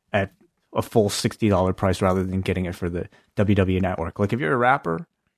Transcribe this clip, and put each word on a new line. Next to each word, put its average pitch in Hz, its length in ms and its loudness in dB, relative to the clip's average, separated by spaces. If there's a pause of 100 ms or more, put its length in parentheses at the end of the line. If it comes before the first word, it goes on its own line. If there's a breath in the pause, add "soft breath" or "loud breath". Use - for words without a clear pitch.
(120)
at 98 200 -2 (400)
a 113 100 -2
full 107 260 2
sixty - 400 -2
dollar 92 240 4
price 95 280 -2
rather 95 220 2
than 92 200 -4
getting 92 240 -2
it 85 100 -8
for 90 120 -6
the 85 200 -6 (260 soft breath)
W 104 220 2
W 92 220 2
E - 20 0
Network. 90 400 -4
Like, 104 120 0
if 117 60 -2
you're 156 140 -2
a 131 40 2
rapper, 143 500 0 (320)